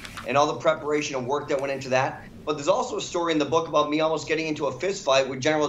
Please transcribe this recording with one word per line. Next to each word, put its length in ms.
and 120
all 100
the 140
preparation 560
and 100
work 220
that 100
went 140
into 160
that. 340
But 80
there's 160
also 260
a 60
story 320
in 60
the 40
book 240
about 220
me 100
almost 260
getting 220
into 200
a 40
fist 320
fight 240
with 140
General 280